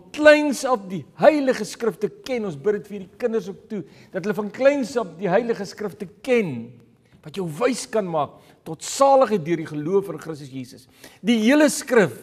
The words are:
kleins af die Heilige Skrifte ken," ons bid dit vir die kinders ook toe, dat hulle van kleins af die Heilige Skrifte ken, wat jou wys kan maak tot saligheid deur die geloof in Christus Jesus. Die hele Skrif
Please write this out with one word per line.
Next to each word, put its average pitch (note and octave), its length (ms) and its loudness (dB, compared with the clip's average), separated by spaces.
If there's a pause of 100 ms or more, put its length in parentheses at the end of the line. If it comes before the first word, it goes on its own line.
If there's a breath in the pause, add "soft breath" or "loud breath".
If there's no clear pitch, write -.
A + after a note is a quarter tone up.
(120)
kleins D4+ 520 4
af A#3 240 -2
die F3+ 160 -8 (100)
Heilige C4 500 2
Skrifte - 440 -4
ken," A#3+ 360 -6
ons F3 120 -6
bid D3 160 -2
dit G#3 140 -4
vir G3+ 120 -12
die F#3+ 180 -14
kinders A3+ 320 -4
ook - 200 -16
toe, G3+ 160 -8 (260 loud breath)
dat F3+ 140 -8
hulle G#3 100 -2
van G#3 160 -6
kleins C4+ 460 2
af F3+ 220 -6
die F#3+ 100 -4
Heilige A3 360 0
Skrifte G3 420 -10 (160)
ken, D#3+ 500 -2 (520)
wat D3+ 120 -14
jou F#3+ 100 -6 (120)
wys B3 280 -2
kan G#3+ 220 -2
maak D#3 220 -4 (340 loud breath)
tot D#3+ 200 -14
saligheid C4 600 4
deur E3+ 120 -2
die D#3 120 -8
geloof E3 440 -2
in D#3 80 -12
Christus C#3+ 320 -14
Jesus. C3 340 -14 (380 loud breath)
Die A#3 200 4
hele D4 280 6
Skrif G3 500 2